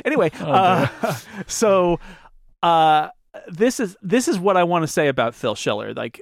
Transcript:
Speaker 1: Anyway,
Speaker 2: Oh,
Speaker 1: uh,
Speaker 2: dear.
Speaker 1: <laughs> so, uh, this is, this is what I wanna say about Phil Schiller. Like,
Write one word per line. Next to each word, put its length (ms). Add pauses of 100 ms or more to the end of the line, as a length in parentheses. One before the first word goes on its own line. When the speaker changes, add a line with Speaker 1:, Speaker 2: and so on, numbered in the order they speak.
Speaker 1:
Anyway, 260 (120)
Speaker 2:
Oh, 100
Speaker 1:
uh, 360 (140)
Speaker 2:
dear. 140 (160)
Speaker 1:
<laughs> 160
so, 520 (640)
uh, 460 (400)
this 320
is, 220
this 260
is 100
what 200
I 80
wanna 220
say 200
about 260
Phil 220
Schiller. 380
Like, 280